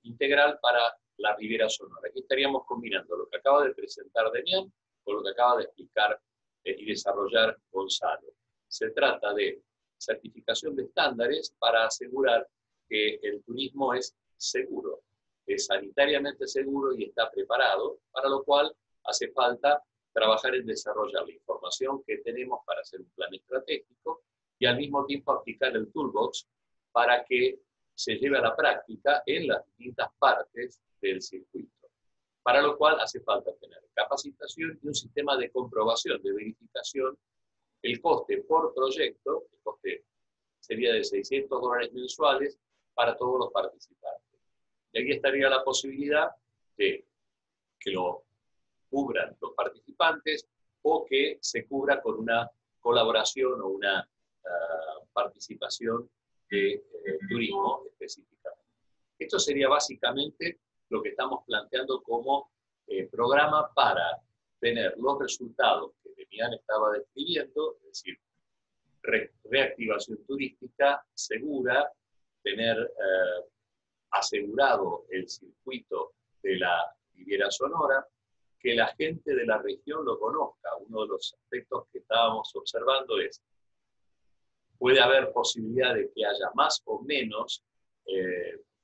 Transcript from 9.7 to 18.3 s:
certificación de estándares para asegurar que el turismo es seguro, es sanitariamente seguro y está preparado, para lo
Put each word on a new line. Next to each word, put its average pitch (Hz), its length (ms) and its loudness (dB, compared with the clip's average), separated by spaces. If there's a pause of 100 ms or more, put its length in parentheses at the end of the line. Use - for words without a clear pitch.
certificación 113 760 -4
de 135 80 -4
estándares 135 760 0
para 113 280 4
asegurar 123 600 2 (420)
que 107 340 0
el 104 220 -6
turismo 131 500 -4
es 127 200 -6 (220)
seguro, - 680 -6 (420)
es 98 200 -2
sanitariamente 139 800 0
seguro 135 460 -2
y 113 120 -4
está 113 260 -2
preparado, 120 720 0 (100)
para 135 180 -2
lo 135 160 0